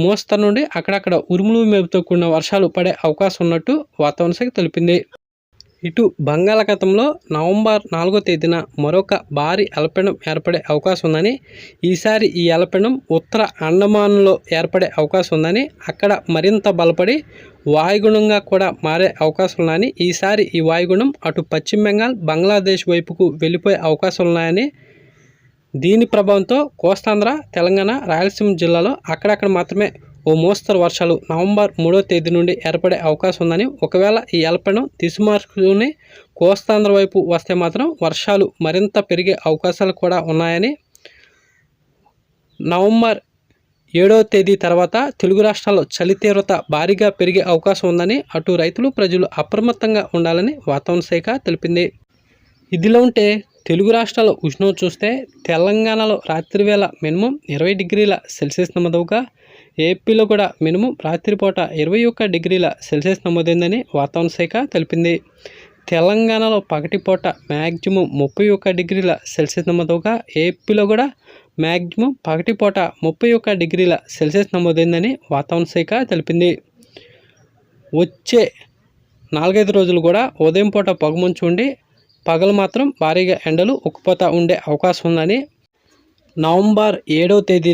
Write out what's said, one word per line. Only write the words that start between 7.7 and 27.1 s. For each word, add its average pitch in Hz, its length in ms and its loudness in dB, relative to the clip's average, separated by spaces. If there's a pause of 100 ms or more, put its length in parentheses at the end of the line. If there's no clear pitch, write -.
నాలుగో 185 340 0
తేదీన 170 300 0 (260)
మరొక 185 300 0 (240)
భారీ 175 280 0 (120)
అల్పపీడనం 185 380 -2 (160)
ఏర్పడే 160 280 -4 (120)
అవకాశం 175 360 -2
ఉందని, 165 260 0 (560)
ఈసారి 214 380 0 (140)
ఈ - 20 0 (120)
అల్పపీడనం 190 380 0 (240)
ఉత్తర 220 240 -2 (260)
అండమాన్లో 202 640 4 (240)
ఏర్పడే 175 300 0 (120)
అవకాశం 170 380 -2
ఉందని, 180 260 0 (240)
అక్కడ 202 240 -2 (240)
మరింత 196 340 2
బలపడి 175 460 2 (580)
వాయుగుణంగా 208 680 2 (120)
కూడా 190 180 2 (160)
మారే 165 240 2 (140)
అవకాశం 165 400 0
ఉందని, 165 260 0 (180)
ఈసారి 196 380 0 (100)
ఈ 165 140 0
వాయుగుణం 185 420 0 (140)
అటు 165 260 -4
పశ్చిమ 208 360 -2
బెంగాల్, 226 280 0 (140)
బంగ్లాదేశ్ 190 640 0
వైపుకు 170 340 0 (160)
వెళ్ళిపోయే 175 340 0 (120)
అవకాశం 180 400 -2
ఉన్నాయని, 170 360 0 (1080)
దీని 196 420 2
ప్రభావంతో 202 460 2 (240)
కోస్తాంధ్ర, 214 440 0 (280)